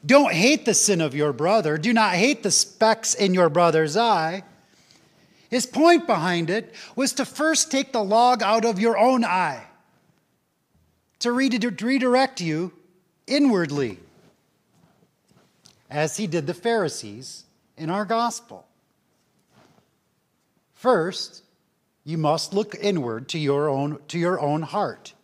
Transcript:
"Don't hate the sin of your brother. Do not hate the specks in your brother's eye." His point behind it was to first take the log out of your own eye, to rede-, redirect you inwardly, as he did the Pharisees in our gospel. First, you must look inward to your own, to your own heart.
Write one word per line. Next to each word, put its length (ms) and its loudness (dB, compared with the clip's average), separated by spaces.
"Don't 300 4
hate 320 2
the 80 2
sin 280 2
of 120 -2
your 180 0
brother. 460 0
Do 160 0
not 220 2
hate 260 2
the 100 -2
specks 640 0
in 220 0
your 120 6
brother's 480 2
eye." 480 0
His 180 -2
point 400 4
behind 420 0
it 240 -4
was 180 -2
to 120 -4
first 460 -2
take 220 -4
the 100 0
log 380 4
out 240 2
of 140 0
your 180 2
own 260 4
eye, 440 -2
to 120 -2
rede-, 500 -2
redirect 600 0
you 320 -4
inwardly, 720 0
as 280 -4
he 80 -4
did 220 -4
the 80 -6
Pharisees 920 -6
in 140 -8
our 120 -4
gospel. 640 -6
First, 680 -2
you 140 -8
must 340 0
look 300 -4
inward 480 -4
to 100 -8
your 300 0
own, 380 -4
to 100 -8
your 220 0
own 240 -2
heart. 500 -6